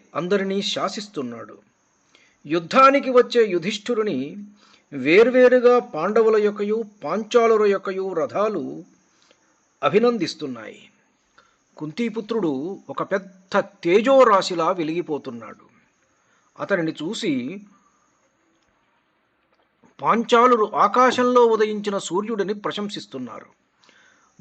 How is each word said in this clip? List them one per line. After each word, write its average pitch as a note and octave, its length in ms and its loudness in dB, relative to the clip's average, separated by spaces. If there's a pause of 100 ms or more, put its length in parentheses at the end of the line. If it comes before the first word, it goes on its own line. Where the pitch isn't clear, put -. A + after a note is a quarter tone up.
(160)
అందరినీ F#3+ 460 -2
శాసిస్తున్నాడు. C#3 960 -8 (880)
యుద్ధానికి B3 640 4
వచ్చే A#3+ 360 4
యుధిష్ఠిరుని F#3 920 -4 (560)
వేర్వేరుగా A#3+ 840 6
పాండవుల A3 580 0
యొక్కయు G#3 460 -2 (200)
పాంచాలుర G#3+ 600 2
యొక్కయు F#3+ 480 -4
రథాలు D#3+ 720 -4 (1000)
అభినందిస్తున్నాయి. D3+ 1080 -2 (880)
కుంతీపుత్రుడు F#3+ 1000 -6 (100)
ఒక D#3+ 140 -8
పెద్ద - 540 -6
తేజోరాశిలా F#3+ 1120 2
వెలిగిపోతున్నాడు. D3+ 920 -8 (960)
అతనిని E3 320 -2
చూసి D#3 720 -6 (2500)
పాంచాలురు A3+ 760 2
ఆకాశంలో B3 680 4
ఉదయించిన G#3+ 520 0
సూర్యుడిని G3 560 -4
ప్రశంసిస్తున్నారు. D3 920 -10 (960)